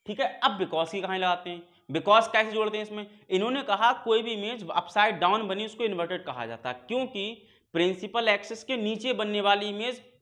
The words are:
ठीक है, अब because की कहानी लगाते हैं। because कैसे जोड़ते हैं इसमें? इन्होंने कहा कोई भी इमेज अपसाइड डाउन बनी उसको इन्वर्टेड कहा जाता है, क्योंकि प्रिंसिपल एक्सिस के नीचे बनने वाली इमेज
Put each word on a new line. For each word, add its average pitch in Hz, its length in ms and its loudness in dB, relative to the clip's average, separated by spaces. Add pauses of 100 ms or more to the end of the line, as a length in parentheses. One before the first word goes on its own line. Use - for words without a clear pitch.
ठीक - 140 -8
है, - 200 -2
अब 226 200 0
because 165 320 0
की 196 100 -4
कहानी 185 180 -2
लगाते 180 300 0
हैं। 175 180 -12 (220)
because 202 380 4
कैसे 220 240 2
जोड़ते 214 260 -2
हैं 214 80 -4
इसमें? 208 200 -10 (240)
इन्होंने 226 340 2
कहा 208 280 4 (120)
कोई 226 200 4
भी 233 100 -4
इमेज 208 380 -6
अपसाइड 202 480 2
डाउन 202 280 4
बनी 196 180 -4
उसको 220 180 -6
इन्वर्टेड 180 420 -2
कहा 123 200 -6
जाता 113 240 -8
है, 127 60 -4 (120)
क्योंकि 226 580 -4 (280)
प्रिंसिपल 190 560 0
एक्सिस 208 340 0
के 262 140 -2
नीचे 220 360 -2
बनने 208 280 -2
वाली 202 260 4
इमेज 220 340 -6 (200)